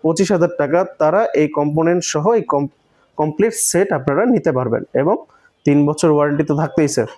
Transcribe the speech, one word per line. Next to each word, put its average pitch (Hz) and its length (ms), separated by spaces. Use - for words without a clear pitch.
পঁচিশ 165 280
হাজার 175 260
টাকা, 147 220
তারা 160 220
এই 151 140
কম্পোনেন্ট 151 560
সহ 151 300
এই 220 100
কম-, 143 300
কমপ্লিট 156 360
সেট 185 380
আপনারা 143 340
নিতে 226 260
পারবেন 123 320
এবং 147 220
তিন 143 200
বছর 147 260
ওয়ারেন্টি 147 320
তো 151 120
থাকতেই 151 320
স্যার। 120 300